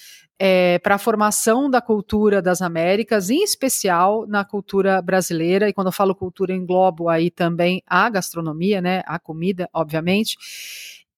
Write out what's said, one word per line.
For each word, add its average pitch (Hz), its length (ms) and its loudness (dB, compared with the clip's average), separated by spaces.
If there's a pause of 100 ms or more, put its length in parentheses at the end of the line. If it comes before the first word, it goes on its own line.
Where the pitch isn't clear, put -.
(420)
é, 180 380 4
pra 202 180 0
formação 220 720 0
da 247 120 2
cultura 208 600 0
das 180 200 0
Américas, 185 680 0
em 311 140 2
especial 208 840 0
na 208 180 -2
cultura 196 560 0
brasileira, 180 720 0
e 196 40 -4
quando 190 140 -2
eu 180 60 -2
falo 190 220 0
cultura, 185 380 -6
englobo 180 540 0
aí 165 220 2
também 175 560 0
a 190 240 2
gastronomia, 180 720 -4
né, 180 240 -2
a 160 140 -8
comida, 175 540 -6
obviamente. 165 640 -2 (800)